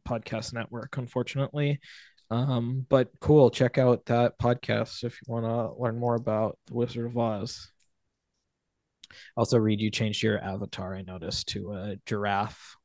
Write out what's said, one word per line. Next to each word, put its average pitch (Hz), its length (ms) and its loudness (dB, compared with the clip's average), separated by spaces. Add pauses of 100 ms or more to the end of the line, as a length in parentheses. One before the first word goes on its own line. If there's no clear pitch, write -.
podcast 113 460 -6
network, 117 440 -8
unfortunately. 139 840 -2 (520)
Um, 127 580 0
but 127 200 4 (100)
cool. 147 320 8
Check - 260 2
out 123 300 4
that 120 320 2
podcast 117 640 0
if 120 180 -6
you - 100 -12
wanna 113 440 -2
learn 117 240 -2
more 120 160 2
about 110 500 0
The - 80 -16
Wizard 120 320 -2
of 117 120 -6
Oz. 113 520 -4 (1700)
Also, 117 220 4
Reed, 107 220 2
you 107 100 0
changed 107 320 -2
your 107 200 0
avatar, 95 520 -8
I 95 80 -10
noticed, 92 460 -8
to 104 240 -6
a 98 240 -8 (100)
giraffe, 104 760 -2